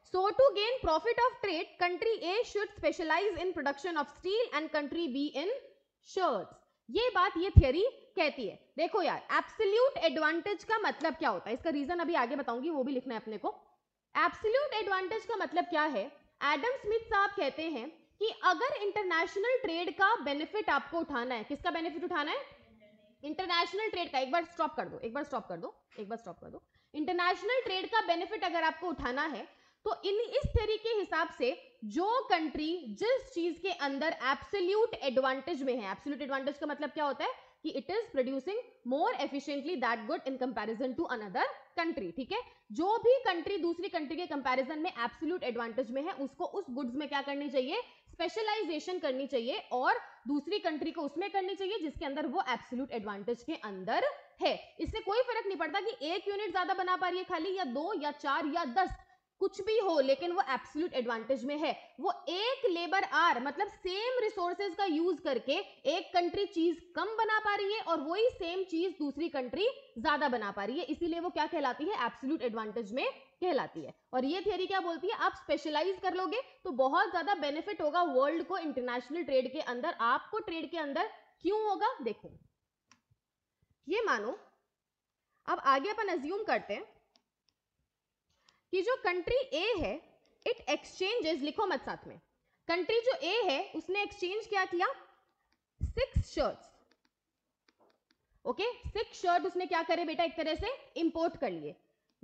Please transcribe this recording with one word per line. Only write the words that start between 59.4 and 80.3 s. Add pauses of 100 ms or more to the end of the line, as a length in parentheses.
कुछ
भी
हो,
लेकिन
वो
absolute
advantage
में
है। (280)
वो (160)
एक
labor
आवर,
मतलब
same
resources
का
यूज़
करके (360)
एक
country
cheese (160)
कम
बना
पा
रही
है
और
वही
same
cheese
दूसरी
country (300)
ज्यादा
बना
पा
रही
है,
इसीलिए
वो
क्या
कहलाती
है?
absolute
advantage
में (340)
कहलाती
है। (180)
और
ये
theory
क्या
बोलती
है?
आप
specialize
कर
लोगे (220)
तो
बहुत
ज्यादा
benefit
होगा
world
को
international
trade
के
अंदर।
आपको